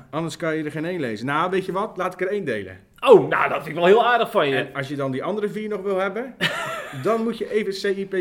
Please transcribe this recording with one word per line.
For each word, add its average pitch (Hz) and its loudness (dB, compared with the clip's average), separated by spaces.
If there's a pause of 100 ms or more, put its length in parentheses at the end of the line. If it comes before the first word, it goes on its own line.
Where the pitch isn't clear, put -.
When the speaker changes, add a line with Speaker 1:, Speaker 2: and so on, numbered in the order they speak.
Speaker 1:
Anders 156 -6
kan 160 -2
je 156 -4
er 151 -6
geen 156 -6
één 180 -4
lezen. 113 -4
Nou, 156 0
weet 185 0
je 196 -6
wat? 202 -4
Laat 180 -4
ik - -10
er 185 0
één 196 -4
delen. 101 -6 (200)
Speaker 2:
Oh, 214 8
nou, 147 2
dat 151 0
vind 151 -6
ik 156 -10
wel 175 2
heel 220 8
aardig 233 2
van 165 2
je. 135 2
Speaker 1:
En 123 -2
als 135 -6
je 143 -6
dan 135 -2
die 131 -4
andere 202 -4
vier 208 -6
nog 202 -4
wil 190 -2
hebben, 208 -4 (300)
Speaker 2:
<laughs> - -10
Speaker 1:
dan 226 0
moet 226 -2
je - -8
even 196 -2
C 190 -2
I 196 -4 (160)